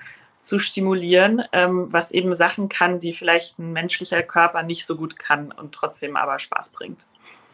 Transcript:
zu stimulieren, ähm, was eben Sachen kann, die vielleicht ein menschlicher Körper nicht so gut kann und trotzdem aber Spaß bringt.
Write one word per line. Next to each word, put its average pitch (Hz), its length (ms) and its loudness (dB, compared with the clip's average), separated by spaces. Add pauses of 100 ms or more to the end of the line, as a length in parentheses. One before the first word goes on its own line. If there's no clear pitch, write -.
(420)
zu - 160 -2
stimulieren, 190 920 2
ähm, 180 400 2
was 170 200 0
eben 185 220 2
Sachen 175 360 2
kann, 180 300 2
die 170 140 -6
vielleicht 170 460 0
ein 165 120 -8
menschlicher 170 520 -2
Körper 170 400 2
nicht 165 240 -6
so 165 80 -2
gut 156 240 -8
kann 147 320 -2
und - 240 -18
trotzdem 147 400 -8
aber 139 240 -2
Spaß - 320 -10
bringt. - 300 -16 (520)